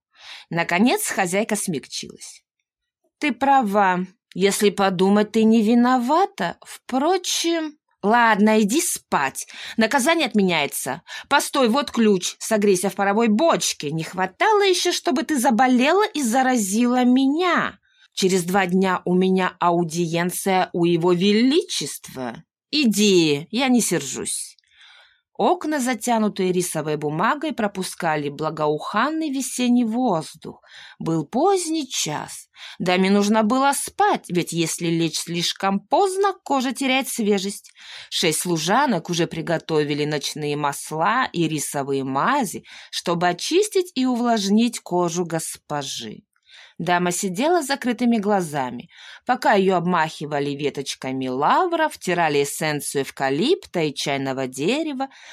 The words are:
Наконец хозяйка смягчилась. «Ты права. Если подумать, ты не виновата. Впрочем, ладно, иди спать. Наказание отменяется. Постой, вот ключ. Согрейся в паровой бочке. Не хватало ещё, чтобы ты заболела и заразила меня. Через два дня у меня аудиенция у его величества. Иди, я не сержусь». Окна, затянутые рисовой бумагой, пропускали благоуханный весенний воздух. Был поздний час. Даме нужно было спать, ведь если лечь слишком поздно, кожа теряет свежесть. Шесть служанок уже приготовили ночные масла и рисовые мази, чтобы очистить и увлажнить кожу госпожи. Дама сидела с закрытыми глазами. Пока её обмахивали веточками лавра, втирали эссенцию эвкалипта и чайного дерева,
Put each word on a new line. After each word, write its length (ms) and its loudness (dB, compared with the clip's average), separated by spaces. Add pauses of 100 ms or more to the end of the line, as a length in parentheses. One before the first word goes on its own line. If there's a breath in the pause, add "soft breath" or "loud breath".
(500 loud breath)
Наконец 580 0
хозяйка 480 -2
смягчилась. 840 -8 (760)
«Ты 140 -2
права. 760 2 (280)
Если 360 2
подумать, 640 2
ты 120 4
не 180 6
виновата. 1000 2
Впрочем, 1120 -2 (260)
ладно, 580 4
иди 200 2
спать. 640 -4 (300 loud breath)
Наказание 500 2
отменяется. 760 0 (260 loud breath)
Постой, 400 2
вот 220 0
ключ. 480 2
Согрейся 520 2
в 40 -6
паровой 340 2
бочке. 640 0
Не 100 -4
хватало 600 0
ещё, 300 2
чтобы 300 -2
ты 160 -2
заболела 680 4
и 160 -4
заразила 800 2
меня. 760 2 (360 soft breath)
Через 300 2
два 220 2
дня 380 2
у 100 0
меня 440 2
аудиенция 1160 0
у 120 0
его 280 4
величества. 1300 0 (260)
Иди, 800 2
я 180 -2
не 120 4
сержусь». 760 -4 (800 soft breath)
Окна, 440 0
затянутые 720 0
рисовой 440 -2
бумагой, 560 -2
пропускали 760 -4
благоуханный 1040 -2
весенний 540 0
воздух. 800 -4 (380 loud breath)
Был 260 -2
поздний 640 0
час. 600 -8 (300 loud breath)
Даме 320 2
нужно 320 4
было 320 2
спать, 540 0
ведь 240 -2
если 340 -2
лечь 320 0
слишком 640 -2
поздно, 540 0 (100)
кожа 280 0
теряет 360 0
свежесть. 640 -2 (380 loud breath)
Шесть 320 0
служанок 680 0
уже 160 0
приготовили 800 -2
ночные 520 -4
масла 760 -2
и 160 0
рисовые 560 -4
мази, 580 -2 (300 loud breath)
чтобы 340 -2
очистить 720 0
и 100 0
увлажнить 720 2
кожу 460 -2
госпожи. 960 -8 (560 loud breath)
Дама 340 0
сидела 500 0
с 40 -8
закрытыми 520 0
глазами. 680 -2 (380 loud breath)
Пока 280 2
её 220 4
обмахивали 760 -2
веточками 800 -6
лавра, 600 0
втирали 540 0
эссенцию 600 -4
эвкалипта 800 -2
и 120 -2
чайного 540 -4
дерева, 600 -4 (240 loud breath)